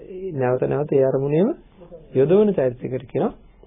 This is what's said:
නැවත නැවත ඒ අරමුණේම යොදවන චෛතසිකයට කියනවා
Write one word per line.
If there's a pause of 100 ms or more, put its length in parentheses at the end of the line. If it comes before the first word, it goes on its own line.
(300)
නැවත
නැවත
ඒ
අරමුණේම (560)
යොදවන
චෛතසිකයට
කියනවා (340)